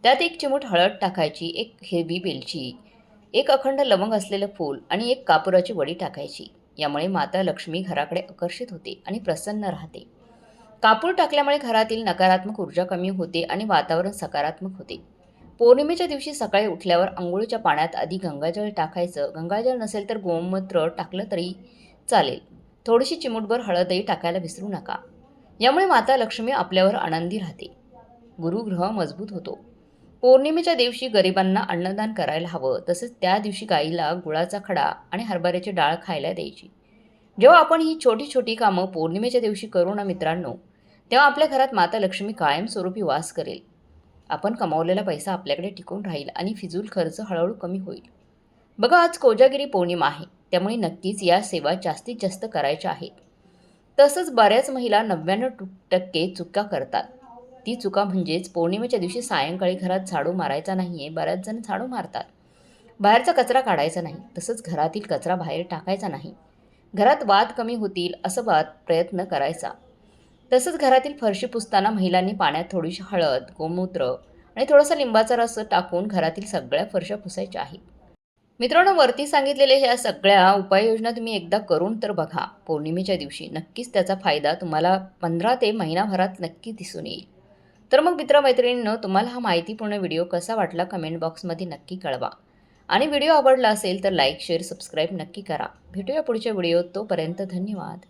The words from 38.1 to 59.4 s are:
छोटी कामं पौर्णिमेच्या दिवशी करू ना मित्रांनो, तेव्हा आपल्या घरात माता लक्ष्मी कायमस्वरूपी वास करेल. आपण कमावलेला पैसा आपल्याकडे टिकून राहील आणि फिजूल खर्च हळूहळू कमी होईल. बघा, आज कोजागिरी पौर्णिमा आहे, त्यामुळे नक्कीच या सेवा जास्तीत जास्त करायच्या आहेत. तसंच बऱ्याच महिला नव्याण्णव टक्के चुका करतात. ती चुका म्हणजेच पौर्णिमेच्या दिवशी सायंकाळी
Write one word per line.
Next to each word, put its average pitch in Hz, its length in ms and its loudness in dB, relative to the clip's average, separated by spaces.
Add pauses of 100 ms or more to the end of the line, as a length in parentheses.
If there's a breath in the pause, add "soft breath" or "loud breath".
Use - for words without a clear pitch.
छोटी 233 220 -2
कामं 196 300 2
पौर्णिमेच्या 190 560 -2
दिवशी 214 260 -4
करू 185 260 0
ना 208 100 -4
मित्रांनो, 170 500 -4 (580 soft breath)
तेव्हा 269 140 6
आपल्या 294 220 4
घरात 269 260 2
माता 185 260 2
लक्ष्मी 196 340 -4
कायमस्वरूपी 185 680 -2
वास 156 300 -2
करेल. 92 280 -8 (720)
आपण 202 260 -2
कमावलेला 175 460 0
पैसा 185 320 -4
आपल्याकडे 180 360 -4
टिकून 190 360 -12
राहील 156 300 -8
आणि 190 180 -4
फिजूल 190 380 -8
खर्च 165 300 -4
हळूहळू 190 320 -2
कमी 190 260 -8
होईल. 175 220 -12 (800)
बघा, 254 180 6
आज 339 200 4
कोजागिरी 262 480 6
पौर्णिमा 175 420 0
आहे, 147 180 -4 (260)
त्यामुळे 190 240 0
नक्कीच 190 480 -4
या 180 180 4
सेवा 156 320 -2 (100)
जास्तीत 185 380 -6
जास्त 190 320 -4
करायच्या 151 380 -2
आहेत. - 200 -10 (880 soft breath)
तसंच 294 320 6
बऱ्याच 233 380 6
महिला 240 320 0
नव्याण्णव 202 640 -2 (260)
टक्के 180 460 0
चुका 175 240 -4
करतात. 165 420 -4 (640)
ती 226 100 -4
चुका 202 280 -2
म्हणजेच 185 460 -2
पौर्णिमेच्या 202 500 -2
दिवशी 180 220 -4
सायंकाळी 180 540 -2